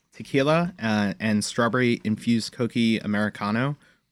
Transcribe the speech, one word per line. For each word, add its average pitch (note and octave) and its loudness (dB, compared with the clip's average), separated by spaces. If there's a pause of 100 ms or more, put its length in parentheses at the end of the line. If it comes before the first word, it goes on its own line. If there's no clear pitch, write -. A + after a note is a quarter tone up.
(120)
tequila, D3+ 0
uh, G#2 0
and G#2+ 0
strawberry A#2+ 0
infused A2 -2
coca A2+ 0
Americano G#2 -2 (360)